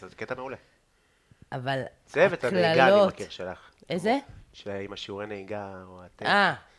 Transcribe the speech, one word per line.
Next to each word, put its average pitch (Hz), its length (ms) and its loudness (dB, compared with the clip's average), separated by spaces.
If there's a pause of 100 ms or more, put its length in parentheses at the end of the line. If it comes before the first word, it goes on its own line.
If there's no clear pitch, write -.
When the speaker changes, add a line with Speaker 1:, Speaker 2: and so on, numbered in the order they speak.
Speaker 1:
זה - 60 -20
קטע 120 200 -10
מעולה. 127 220 -10 (920)
Speaker 2:
אבל 131 300 -4 (260)
Speaker 1:
זה 175 240 4
ואת 170 120 -6
הנהיגה, 180 300 2
אני 165 80 4
Speaker 2:
הקללות. 196 320 6
Speaker 1:
מכיר 98 160 -10
שלך. 90 400 -12 (200)
Speaker 2:
איזה? 196 280 0 (360)
Speaker 1:
של, - 180 -14
עם 98 220 -8
השיעורי 101 320 -10
נהיגה, 101 480 -10 (140)
או 92 160 -20
הטסט. - 260 -20
Speaker 2:
אה, 190 240 4 (260)